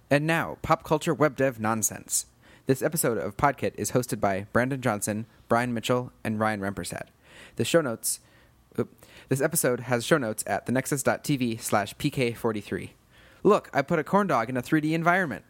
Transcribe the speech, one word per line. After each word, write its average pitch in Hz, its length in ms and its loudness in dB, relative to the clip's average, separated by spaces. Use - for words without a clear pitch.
And 147 160 2
now, 156 360 -2
pop - 220 0
culture 156 300 0
web 135 220 2
dev 131 240 0
nonsense. 107 680 -2
This 135 160 2
episode 139 360 0
of - 180 -6
Podkit 135 400 0
is - 160 -4
hosted 123 280 0
by 101 320 0
Brandon 127 280 0
Johnson, 110 460 -2
Brian 120 260 2
Mitchell, 123 380 -2
and 110 160 -2
Ryan 110 200 0
Rempersad. 98 480 -6
The 117 80 0
show 165 160 4
notes, 120 400 -4
oop, 117 120 -2
this 135 140 0
episode 143 380 0
has 120 240 -2
show 165 140 4
notes 110 280 -4
at 101 200 -2
the 120 60 0
nexus 131 300 0
dot 110 200 0
T 147 140 0
V 120 220 0
slash - 400 -2
P 143 120 0
K 120 220 0
forty-three. 107 600 -4
Look, 190 280 4
I 139 100 2
put 170 160 0
a 151 60 -2
corn 202 220 2
dog 117 220 0
in 127 80 -4
a 123 60 -2
three 156 180 2
D 156 140 0
environment. 165 560 0